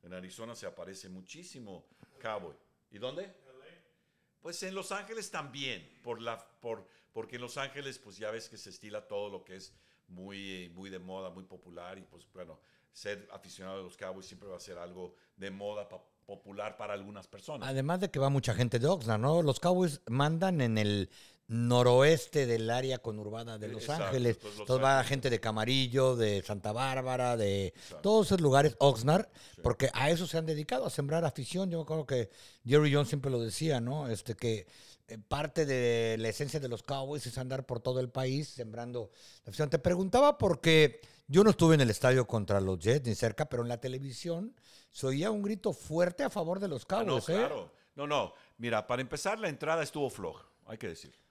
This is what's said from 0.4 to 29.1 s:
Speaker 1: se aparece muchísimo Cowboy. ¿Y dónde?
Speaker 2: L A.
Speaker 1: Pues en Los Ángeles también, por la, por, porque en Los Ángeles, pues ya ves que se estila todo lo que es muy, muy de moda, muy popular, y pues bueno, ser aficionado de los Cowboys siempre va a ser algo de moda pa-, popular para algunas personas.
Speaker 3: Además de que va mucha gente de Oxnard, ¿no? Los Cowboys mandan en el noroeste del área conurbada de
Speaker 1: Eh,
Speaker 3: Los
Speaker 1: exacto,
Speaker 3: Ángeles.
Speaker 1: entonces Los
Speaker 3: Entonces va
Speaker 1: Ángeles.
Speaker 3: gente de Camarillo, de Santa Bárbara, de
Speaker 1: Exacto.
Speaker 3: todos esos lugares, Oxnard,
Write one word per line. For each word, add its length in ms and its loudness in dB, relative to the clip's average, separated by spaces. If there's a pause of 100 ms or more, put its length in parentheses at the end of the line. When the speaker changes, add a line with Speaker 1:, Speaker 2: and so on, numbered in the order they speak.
Speaker 1:
se 120 -14
aparece 420 -14
muchísimo 760 -18 (380)
Cowboy. 320 -8 (380)
¿Y 60 -20
dónde? 260 -10
Speaker 2:
L 80 -20
A. 1080 -20
Speaker 1:
Pues 220 -10
en 100 -8
Los 200 -8
Ángeles 400 -10
también, 680 -8
por 220 -8
la, 160 -6 (220)
por, 260 -8 (260)
porque 240 -12
en 60 -10
Los 140 -12
Ángeles, 420 -10
pues 180 -20
ya 140 -8
ves 180 -10
que 80 -20
se 140 -18
estila 380 -14
todo 220 -6
lo 120 -12
que 140 -20
es 180 -20 (320)
muy, 680 -12
muy 140 -14
de 100 -12
moda, 300 -12
muy 120 -18
popular, 560 -18
y 40 -20
pues 300 -20
bueno, 280 -18 (340)
ser 380 -12
aficionado 460 -14
de 40 -12
los 140 -18
Cowboys 280 -12
siempre 240 -20
va 80 -14
a 40 -16
ser 180 -16
algo 380 -14 (200)
de 140 -10
moda 380 -10
pa-, 140 -18 (220)
popular 520 -12
para 180 -8
algunas 320 -14
personas. 420 -12
Speaker 3:
Además 320 -2
de 100 -4
que 100 -4
va 100 4
mucha 240 0
gente 240 2
de 80 2
Oxnard, 340 2
¿no? 220 4
Los 180 2
Cowboys 460 2
mandan 560 2
en 160 4
el 320 2 (360)
noroeste 1000 6
del 240 0
área 280 -2
conurbada 600 -8
de 80 -10
Speaker 1:
Eh, 60 -8
Speaker 3:
Los 100 -10
Speaker 1:
exacto, 220 -4
Speaker 3:
Ángeles. 320 2
Speaker 1:
entonces 220 -14
Los 60 -8
Speaker 3:
Entonces 200 2
va 160 6
Speaker 1:
Ángeles. 80 0
Speaker 3:
gente 220 0
de 100 0
Camarillo, 760 2
de 260 2
Santa 300 -6
Bárbara, 640 -2
de 300 0
Speaker 1:
Exacto. 340 -12
Speaker 3:
todos 280 4
esos 120 4
lugares, 380 6
Oxnard, 480 4 (300)